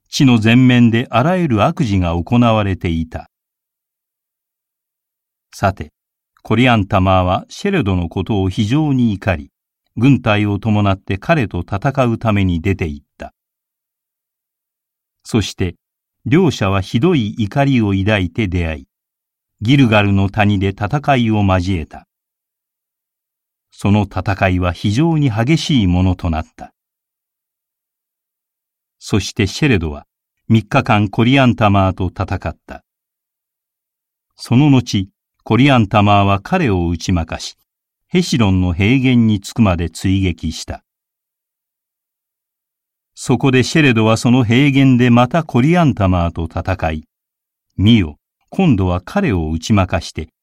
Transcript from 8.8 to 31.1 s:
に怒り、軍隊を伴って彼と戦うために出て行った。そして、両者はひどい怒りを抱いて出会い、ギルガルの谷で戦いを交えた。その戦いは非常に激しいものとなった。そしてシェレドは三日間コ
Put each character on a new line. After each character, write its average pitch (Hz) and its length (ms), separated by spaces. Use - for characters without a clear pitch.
に 120 200
怒 95 220
り、 73 140
軍 120 260
隊 104 240
を 101 120
伴 104 360
っ 95 40
て 98 200
彼 151 300
と 90 120
戦 131 460
う 117 120
た 113 140
め 101 140
に 85 160
出 95 140
て 95 120
行 71 160
っ - 20
た。 - 160
そ 113 180
し - 120
て、 90 220
両 151 260
者 - 180
は 98 120
ひ - 180
ど 170 160
い 110 220
怒 117 280
り 131 160
を 101 120
抱 98 280
い 90 100
て 110 160
出 87 180
会 78 180
い、 - 40
ギ 127 160
ル 127 120
ガ 107 120
ル 101 120
の 98 160
谷 104 280
で 98 120
戦 139 480
い 117 140
を 104 120
交 92 340
え 76 80
た。 - 220
そ 101 160
の 104 120
戦 95 460
い 90 100
は 90 120
非 104 200
常 160 260
に 143 120
激 117 280
し 139 260
い 92 40
も 90 160
の 92 120
と 90 140
な 80 120
っ - 40
た。 - 180
そ - 200
し - 140
て 98 140
シ - 180
ェ - 20
レ 107 120
ド 80 120
は 73 140
三 113 160
日 131 200
間 104 260
コ 113 140